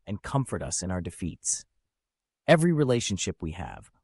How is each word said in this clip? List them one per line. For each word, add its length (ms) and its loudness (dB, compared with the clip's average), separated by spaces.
and 160 -6
comfort 400 -2
us 200 -4
in 100 -4
our 80 -2
defeats. 640 -6
Every 260 6
relationship 680 0
we 100 -6
have, 400 -12